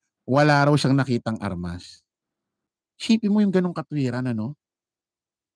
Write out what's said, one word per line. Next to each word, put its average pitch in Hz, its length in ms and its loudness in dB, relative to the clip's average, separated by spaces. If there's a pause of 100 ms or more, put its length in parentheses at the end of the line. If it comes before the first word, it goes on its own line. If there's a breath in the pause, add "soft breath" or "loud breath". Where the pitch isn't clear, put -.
(240)
wala 143 400 4
raw 147 80 4
siyang 139 240 2
nakitang 120 480 -2
armas. 87 560 -10 (960)
Isipin 220 320 0
mo 208 160 2
yung 196 80 2
ganong 180 240 0
katwiran, 131 480 -4
ano? 123 320 -4 (1000)